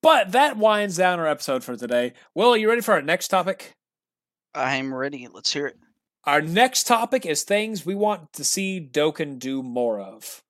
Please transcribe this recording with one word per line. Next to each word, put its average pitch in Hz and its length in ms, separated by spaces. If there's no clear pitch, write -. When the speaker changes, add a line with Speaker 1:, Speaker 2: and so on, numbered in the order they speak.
Speaker 1:
But 254 320
that 269 240
winds 208 400
down 180 220
our 160 80
episode 135 360
for 123 120
today. 120 380
Will, 226 180
are 226 40
you 214 120
ready 233 120
for 220 120
our 160 80
next 165 280
topic? 185 440
Speaker 2:
I'm 135 400
ready. 131 380
Let's - 200
hear 143 160
it. - 100
Speaker 1:
Our 147 160
next 208 460
topic 233 380
is 156 180
things 208 420
we 185 100
want 202 380
to 147 100
see 190 360
Dokkan 147 600
do 131 220
more 120 380
of. 98 500